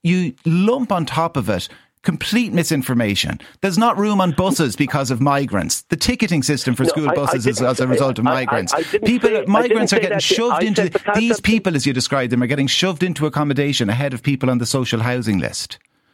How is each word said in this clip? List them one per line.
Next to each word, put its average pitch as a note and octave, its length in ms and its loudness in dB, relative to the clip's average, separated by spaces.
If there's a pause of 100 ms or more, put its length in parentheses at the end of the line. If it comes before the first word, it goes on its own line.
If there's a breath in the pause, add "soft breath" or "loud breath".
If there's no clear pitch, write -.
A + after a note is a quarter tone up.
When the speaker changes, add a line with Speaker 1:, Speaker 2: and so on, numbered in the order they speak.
Speaker 1:
you F3 320 0 (100)
lump G#3 480 2
on E3+ 140 0
top E3 300 -2
of G#2+ 120 -2
it F#2 200 -2 (340 loud breath)
complete G3+ 500 -2
misinformation. A#2+ 840 0 (220 loud breath)
There's F#3+ 180 0
not A3+ 200 2
room G#3 220 2
on F3+ 120 2
buses F3 440 0
because C#3 340 -2
of A#2+ 100 -2
migrants. C#3 640 0
The - 140 -2
ticketing F3 460 0
system B2+ 320 0
for - 100 0
Speaker 2:
No, - 40 2
Speaker 1:
school D#3 200 0
Speaker 2:
I, - 40 2
I - 20 2
Speaker 1:
buses C#3 320 0
is B2+ 100 0
Speaker 2:
didn't B2 140 2
Speaker 1:
as B2+ 100 -2
a - 40 2
Speaker 2:
say, - 40 0
Speaker 1:
result C3 300 2
of A2 80 2
Speaker 2:
I, D3 40 4
I, - 40 0
Speaker 1:
migrants. C3 400 -2
Speaker 2:
I D#3 80 0
didn't G#3 240 -2
Speaker 1:
People, A#3 220 2
Speaker 2:
say, G#3+ 140 2
I F3+ 40 -4
Speaker 1:
migrants A3 220 2
Speaker 2:
didn't A3 140 2
Speaker 1:
are G#3 60 0
Speaker 2:
say G3 120 2
Speaker 1:
getting G3 160 0
Speaker 2:
that - 60 -2
to - 120 0
you. - 20 2
Speaker 1:
shoved F#3+ 260 0
Speaker 2:
I A3 40 2
Speaker 1:
into G#3 160 2
Speaker 2:
said F3+ 100 -2
because G#3 260 0
Speaker 1:
these A3+ 140 2
Speaker 2:
of G#3+ 40 0
the - 60 -10
Speaker 1:
people, G3+ 340 2
as B2 100 0
you C#3 60 2
described B2+ 400 -2
them, B2 100 2
are A#2+ 60 0
getting C#3 180 0
shoved F3 360 0
into E3+ 240 -2
accommodation C#3+ 600 0
ahead C3 260 -2
of A#2 80 -10
people C3+ 280 0
on B2 80 0
the A#2 80 -2
social A#2+ 340 -2
housing A2+ 380 0
list. - 400 -6 (360)